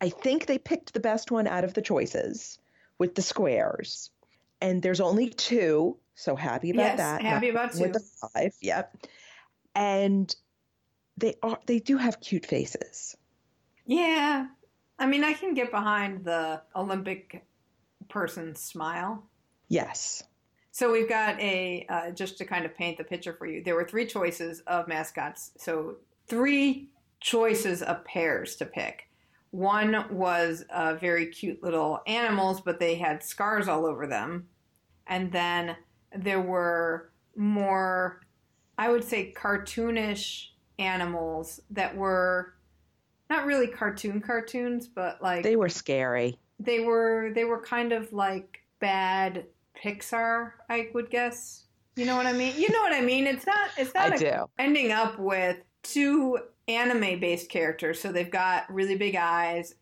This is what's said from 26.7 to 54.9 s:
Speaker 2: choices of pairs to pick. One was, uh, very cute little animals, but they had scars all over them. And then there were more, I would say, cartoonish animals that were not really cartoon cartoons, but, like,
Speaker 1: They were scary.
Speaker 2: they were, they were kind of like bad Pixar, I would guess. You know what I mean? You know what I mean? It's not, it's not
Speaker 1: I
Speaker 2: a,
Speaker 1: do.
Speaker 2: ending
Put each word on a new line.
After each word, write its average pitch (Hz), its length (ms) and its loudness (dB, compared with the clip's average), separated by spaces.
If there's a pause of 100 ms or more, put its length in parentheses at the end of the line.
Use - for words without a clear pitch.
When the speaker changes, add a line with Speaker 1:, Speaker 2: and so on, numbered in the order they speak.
Speaker 2:
choices 214 640 2
of - 240 -4
pairs 160 520 -2
to - 80 -4
pick. - 420 -8 (440)
One 208 580 2
was, 170 600 0
uh, 160 260 0
very 170 320 0
cute - 360 -8
little 160 440 0
animals, 202 540 0
but 170 180 -2
they 170 160 2
had 160 280 -2
scars 208 440 -2
all 156 180 2
over 143 220 -2
them. 131 400 -4 (600)
And 185 240 -2
then 175 440 0 (400)
there 190 260 0
were 170 720 0 (240)
more, 190 840 0 (560)
I 220 120 0
would 240 140 4
say, 208 340 -4
cartoonish 208 1080 -2 (320)
animals 175 880 -4
that 196 260 -2
were 185 600 2 (760)
not 294 160 0
really 277 220 4
cartoon 208 540 -4
cartoons, 240 680 -4
but, - 340 -6
like, 180 220 0
Speaker 1:
They 220 120 4
were 196 140 4
scary. 123 720 0 (200)
Speaker 2:
they 233 200 0
were, 226 560 2
they 233 100 2
were 226 160 -2
kind 240 320 -2
of 220 180 -4
like 190 520 -2 (160)
bad 190 640 0 (360)
Pixar, 226 720 -2 (180)
I 226 240 -2
would 233 160 -4
guess. 240 540 -4 (320)
You 247 100 -2
know 254 100 2
what 247 120 2
I 247 60 2
mean? 254 240 0
You 349 120 4
know 453 120 4
what 349 120 4
I 269 80 2
mean? 262 260 4
It's 269 180 -2
not, 403 320 2
it's 262 160 -2
not - 200 4
Speaker 1:
I - 20 2
Speaker 2:
a, 269 40 0
Speaker 1:
do. - 260 2 (140)
Speaker 2:
ending 269 320 4